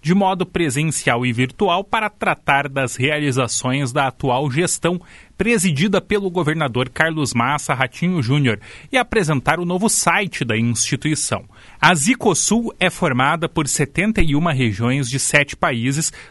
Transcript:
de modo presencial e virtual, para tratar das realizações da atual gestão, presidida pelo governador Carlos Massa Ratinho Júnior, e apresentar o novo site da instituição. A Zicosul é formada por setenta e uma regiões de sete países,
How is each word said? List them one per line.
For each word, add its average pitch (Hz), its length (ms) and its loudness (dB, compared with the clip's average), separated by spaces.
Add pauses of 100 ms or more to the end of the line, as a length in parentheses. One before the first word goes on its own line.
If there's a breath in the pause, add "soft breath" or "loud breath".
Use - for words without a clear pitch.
de 160 140 2
modo 190 320 2
presencial 143 800 0
e 127 40 0
virtual, 170 540 0
para 220 240 -2
tratar 143 640 0
das 135 260 -4
realizações 135 960 0
da 139 140 0
atual 131 440 -2
gestão, 170 480 -2 (380 loud breath)
presidida 190 640 2
pelo 202 300 -2
governador 147 580 -2
Carlos 156 460 -2
Massa 131 400 0
Ratinho 156 480 -2
Júnior, 123 380 0 (300 loud breath)
e 269 60 -2
apresentar 160 600 0
o 180 60 -4
novo 180 240 0
site 175 560 0
da 110 120 0
instituição. 120 880 -2 (360 loud breath)
A 160 120 6
Zicosul 226 880 0
é 185 100 2
formada 151 600 0
por 156 180 -2
setenta 190 560 0
e 147 140 4
uma 160 160 2
regiões 123 580 0
de 135 80 -4
sete - 380 0
países, 139 560 -2 (180 loud breath)